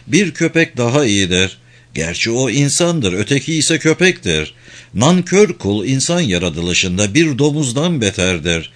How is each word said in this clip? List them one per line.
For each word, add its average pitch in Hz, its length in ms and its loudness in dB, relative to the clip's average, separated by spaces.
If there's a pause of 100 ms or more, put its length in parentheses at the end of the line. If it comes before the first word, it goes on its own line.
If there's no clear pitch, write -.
bir 160 240 2
köpek 160 460 -2
daha 123 280 2
iyidir. 95 520 0 (360)
Gerçi 85 380 -4
o 127 180 0
insandır, 143 640 0
öteki 135 400 -2
ise 156 260 0
köpektir. 151 720 0 (400)
Nankör 175 600 2
kul 101 320 -2
insan 135 340 0
yaratılışında 90 960 0
bir 151 240 2
domuzdan 147 640 0
beterdir. 87 760 -2